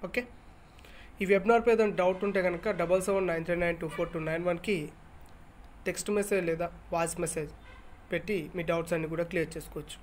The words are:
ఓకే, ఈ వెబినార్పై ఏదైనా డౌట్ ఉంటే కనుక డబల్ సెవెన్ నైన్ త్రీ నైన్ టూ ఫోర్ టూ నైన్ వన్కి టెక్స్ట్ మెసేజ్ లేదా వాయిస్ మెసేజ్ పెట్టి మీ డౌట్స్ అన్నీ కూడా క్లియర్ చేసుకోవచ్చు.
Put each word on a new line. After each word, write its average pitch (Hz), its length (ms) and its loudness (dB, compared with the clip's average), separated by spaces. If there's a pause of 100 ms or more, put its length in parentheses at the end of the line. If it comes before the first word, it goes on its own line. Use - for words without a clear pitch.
ఓకే, 247 160 -4 (960)
ఈ 190 100 -2
వెబినార్పై 226 420 6
ఏదైనా 214 260 4
డౌట్ 185 280 4
ఉంటే 190 200 2
కనుక 175 320 -2
డబల్ 180 280 4
సెవెన్ 196 240 2
నైన్ 165 160 -2
త్రీ 175 160 2
నైన్ 170 200 0
టూ 156 140 -4
ఫోర్ 170 160 0
టూ 160 160 -2
నైన్ 165 200 -2
వన్కి 175 280 0 (1080)
టెక్స్ట్ 180 320 -4
మెసేజ్ 202 320 0
లేదా 165 180 -2 (280)
వాయిస్ 165 200 0 (100)
మెసేజ్ 156 260 -6 (640)
పెట్టి 180 260 -2 (160)
మీ 170 160 -4
డౌట్స్ 170 240 0
అన్నీ 160 180 -2
కూడా 170 160 -2
క్లియర్ 165 280 -2
చేసుకోవచ్చు. - 440 -12